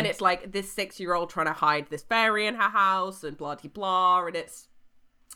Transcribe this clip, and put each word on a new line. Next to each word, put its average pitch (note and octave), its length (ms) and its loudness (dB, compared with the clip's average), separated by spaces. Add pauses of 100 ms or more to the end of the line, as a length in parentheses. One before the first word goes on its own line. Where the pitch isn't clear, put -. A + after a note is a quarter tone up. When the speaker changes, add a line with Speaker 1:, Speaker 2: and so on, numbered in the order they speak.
Speaker 1:
Mm-hmm. - 60 0
Speaker 2:
it's - 100 -6
like F#3 320 2
this G3 200 -6
six-year-old F3 580 -2
trying D#3+ 160 0
to D#3 80 0
hide D3+ 340 0
this D3 140 -8
fairy A3 440 2
in A#3 100 -2
her G#3 140 2
house F#3+ 540 0
and D3 140 -8
blah, D3 160 -6
de C#3+ 140 -16
blah. F#3 580 2
And E3+ 100 -4
it's, - 320 -10 (680)